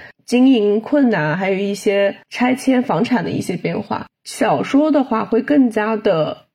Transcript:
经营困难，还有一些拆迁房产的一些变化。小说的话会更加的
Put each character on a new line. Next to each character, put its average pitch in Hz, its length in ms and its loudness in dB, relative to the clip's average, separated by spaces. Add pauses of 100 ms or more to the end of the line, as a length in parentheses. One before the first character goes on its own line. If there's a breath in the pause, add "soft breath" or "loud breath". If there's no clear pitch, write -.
(260 loud breath)
经 247 240 4
营 214 320 2
困 277 280 2
难， 156 280 0
还 190 120 -2
有 190 80 0
一 202 160 -4
些 202 440 0 (120)
拆 247 240 0
迁 254 300 0
房 175 200 -2
产 180 200 -2
的 - 80 -6
一 - 100 -4
些 185 140 -6
变 170 260 -6
化。 - 240 -8 (200)
小 180 360 -2
说 302 300 2
的 285 120 2
话 220 200 -4
会 220 180 0
更 269 300 2
加 220 240 -2
的 185 600 -2